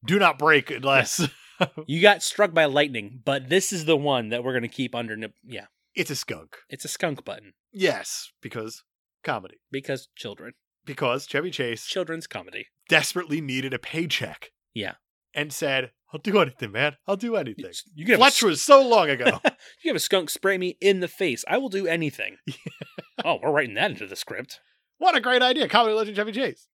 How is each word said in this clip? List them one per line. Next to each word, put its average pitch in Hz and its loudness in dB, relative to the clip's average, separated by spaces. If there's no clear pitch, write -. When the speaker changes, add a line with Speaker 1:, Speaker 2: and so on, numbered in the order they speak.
Speaker 1:
"do 165 2
not 165 4
break 147 6
unless" 135 2
<laughs> 160 -4
Speaker 2:
You 160 -2
got 202 6
struck 202 0
by 165 4
lightning, 131 -2
but 135 -2
this 190 2
is 170 -6
the 156 4
one 135 0
that 120 -4
we're 127 -4
gonna 120 -2
keep 123 -6
under 117 -6
nip-, 110 -12
yeah. 107 -16
Speaker 1:
It's 175 -4
a 139 -6
skunk. - -12
Speaker 2:
It's - -16
a 151 -12
skunk - -6
button. 104 -16
Speaker 1:
Yes, - -4
because 113 -12
comedy. 107 -8
Speaker 2:
Because 135 -8
children. 113 -16
Speaker 1:
Because 135 -4
Chevy 156 -4
Chase 120 -6
Speaker 2:
Children's 165 -6
comedy. 95 -14
Speaker 1:
desperately 160 0
needed 131 -6
a 120 -4
paycheck. 147 -8
Speaker 2:
Yeah. 95 -8
Speaker 1:
And 147 -6
said, 135 -4
"I'll 156 -12
do 202 2
anything, 123 -2
man. 139 -2
I'll 196 -2
do 226 -4
anything." 139 -6
Speaker 2:
You, 87 -16
you 151 -14
can 247 4
have 226 6
a - 10
Speaker 1:
Fletch 277 6
Speaker 2:
s- - 2
Speaker 1:
was 175 2
so 277 8
long 214 6
ago. 127 2
Speaker 2:
<laughs> - -4
You 330 0
have 226 -2
a 156 -2
skunk 185 0
spray 196 0
me 180 -4
in 190 4
the 175 -4
face. 151 -2
I 202 0
will 269 -4
do 196 -4
anything. 156 -4
Speaker 1:
<laughs> - -12
Yeah. 131 -10
Speaker 2:
Oh, 165 0
we're 151 0
writing 135 0
that 131 0
into 101 -12
the 95 -12
script. - -12
Speaker 1:
What 339 4
a 254 2
great 247 2
idea. 254 2
Comedy 226 4
legend 214 -2
Chevy 208 -2
Chase. 202 -6